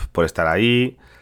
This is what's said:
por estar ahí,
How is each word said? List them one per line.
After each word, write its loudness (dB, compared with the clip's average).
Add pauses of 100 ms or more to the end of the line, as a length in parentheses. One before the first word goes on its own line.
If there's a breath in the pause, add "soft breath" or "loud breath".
(120)
por 0
estar -2
ahí, 0 (240 soft breath)